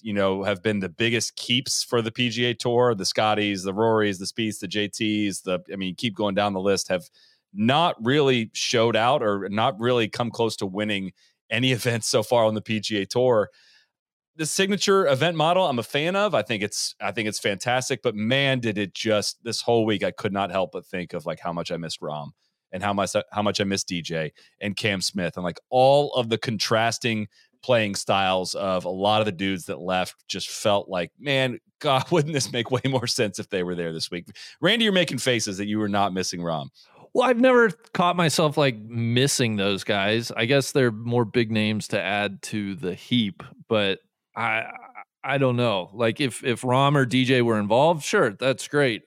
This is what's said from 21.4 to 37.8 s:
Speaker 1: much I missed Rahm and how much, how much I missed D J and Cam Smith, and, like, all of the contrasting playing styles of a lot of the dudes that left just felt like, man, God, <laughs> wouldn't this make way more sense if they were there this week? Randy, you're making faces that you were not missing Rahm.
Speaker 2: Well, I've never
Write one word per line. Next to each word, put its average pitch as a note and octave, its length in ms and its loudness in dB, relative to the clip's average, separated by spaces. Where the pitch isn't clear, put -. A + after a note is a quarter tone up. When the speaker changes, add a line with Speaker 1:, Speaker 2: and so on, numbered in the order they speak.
Speaker 1:
much E2+ 180 -6
I E2+ 60 -6
missed E2 240 -10
Rahm D2+ 300 -8
and F#2 100 -8
how G2+ 80 0
much, G2 240 0
how G#2 100 -2
much G#2 200 0
I - 20 2
missed G2 240 -2
D F2 140 -4
J D#2+ 320 -6
and G2+ 160 -6
Cam G2+ 240 -2
Smith, F2 380 -4
and, F2+ 80 -6
like, E2+ 240 -6
all C3+ 460 4
of B2 120 -2
the A2+ 100 0
contrasting A2+ 920 -2
playing A2 320 2
styles F#2+ 600 0
of F#2 280 -2
a F2 60 -6
lot G2 320 2
of G#2+ 40 2
the G#2+ 60 -2
dudes F#2+ 360 -4
that E2 120 -8
left F2+ 360 -2
just - 220 -8
felt G2+ 400 0
like, F2 280 -4
man, C3 420 -2
God, C3+ 280 2
<laughs> - 40 -2
wouldn't D#3+ 220 2
this C#3 180 -2
make A#2+ 200 -2
way B2 180 0
more B2 180 -2
sense G#2+ 320 -2
if G2+ 100 -12
they F#2 140 -2
were F2 120 -4
there E2+ 180 -4
this D#2+ 180 -6
week? E2+ 160 -8
Randy, A3 240 2
you're G#3+ 80 2
making F3 280 0
faces A2 400 0
that G2+ 80 -4
you G#2 120 -2
were G#2+ 80 0
not G2+ 240 2
missing F#2 300 -4
Rahm. D#2+ 260 -4
Speaker 2:
Well, B3 140 4
I've A#3+ 100 2
never B3 300 6